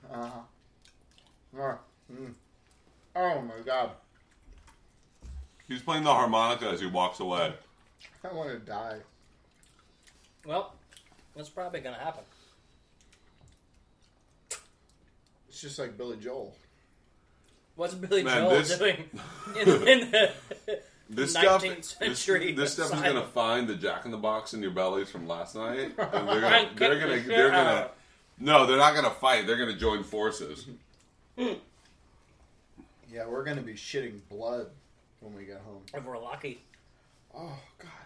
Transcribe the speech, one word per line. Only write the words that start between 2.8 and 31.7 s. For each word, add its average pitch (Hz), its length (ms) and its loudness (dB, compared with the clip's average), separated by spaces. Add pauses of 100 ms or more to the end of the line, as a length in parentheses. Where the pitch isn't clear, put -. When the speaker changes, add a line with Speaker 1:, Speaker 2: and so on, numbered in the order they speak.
Speaker 1:
Oh 175 260 0
my 113 220 -12
god. 127 280 -2 (1700)
Speaker 2:
He's 127 160 -10
playing 156 220 -2
the 143 80 6
harmonica 117 560 4
as 90 120 -4
he 95 60 -6
walks 90 340 -2
away. 87 340 -2 (680)
Speaker 1:
I 185 100 -12
wanna 147 260 -8
die. 110 400 -10 (1500)
Speaker 3:
Well, 156 300 -6 (600)
that's 151 140 -16
probably 170 320 -10
gonna 123 180 -12
happen. 151 260 -10 (3250)
Speaker 1:
It's - 120 -20
just 139 180 -12
like 117 180 -8
Billy 120 220 -10
Joel. 120 360 -12 (1200)
Speaker 3:
What's 175 180 -6
Billy 185 280 0
Speaker 2:
Man, 127 200 2
Speaker 3:
Joel 180 80 6
Speaker 2:
this 151 280 4
Speaker 3:
doing - 300 0 (240)
Speaker 2:
<laughs> 208 260 -10
Speaker 3:
in, 185 300 6
in 254 220 8
the 214 220 4 (760)
Speaker 2:
This 123 240 -2
stuff, 190 300 6
Speaker 3:
nineteenth - 360 -6
Speaker 2:
this, 208 200 -2
Speaker 3:
century 180 340 0
Speaker 2:
this 170 220 -2
stuff 165 120 -2
is 180 60 -4
Speaker 3:
asylum? 151 240 0
Speaker 2:
gonna 120 120 -4
find 117 400 0
the 104 60 -4
Jack 87 320 -6
in 117 40 -10
the 113 80 -8
Box 110 360 -2
in 110 80 -6
your 95 100 -2
bellies 92 380 -2
from 87 180 -12
last 85 260 -8
night, 113 260 -6
and - 160 -8
they're 208 100 -2
Speaker 3:
<laughs> - 60 -8 (280)
Speaker 2:
gonna, 226 160 6
Speaker 3:
And 220 220 2
Speaker 2:
they're - 120 4
Speaker 3:
kick - 100 2
Speaker 2:
gonna, - 120 -2
Speaker 3:
the 120 60 0
shit 117 100 -6
Speaker 2:
they're - 220 6
gonna, - 200 4 (100)
Speaker 3:
out. - 160 -8 (420)
Speaker 2:
no, 139 280 8
they're 131 120 6
not 147 160 10
gonna 139 160 4
fight. 120 360 4
They're 113 120 2
gonna 113 180 -2
join 107 280 0
forces. 98 640 -6 (2500)